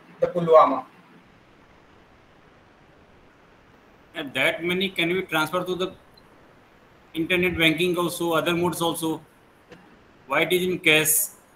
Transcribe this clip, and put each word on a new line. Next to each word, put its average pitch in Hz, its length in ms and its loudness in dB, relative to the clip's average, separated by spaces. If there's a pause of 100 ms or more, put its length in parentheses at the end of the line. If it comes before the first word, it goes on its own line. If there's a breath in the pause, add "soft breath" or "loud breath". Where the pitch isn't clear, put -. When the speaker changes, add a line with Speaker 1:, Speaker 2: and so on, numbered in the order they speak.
(200)
Speaker 1:
the - 60 2
Pulwama. 156 580 4 (3250)
Speaker 2:
And 139 200 -10
that 160 280 -2
money 180 280 -2
can 170 180 -2
be 185 140 -2
transferred 165 460 -4
to 180 80 -4
the 185 180 -6 (1200)
internet 175 420 0
banking 165 400 2
also, 170 360 -4
other 160 220 0
modes 170 280 -2
also. 160 380 -4 (1040)
Why 143 160 0
it 160 100 -2
is 180 140 0
in 180 140 -2
cash 156 480 2 (280)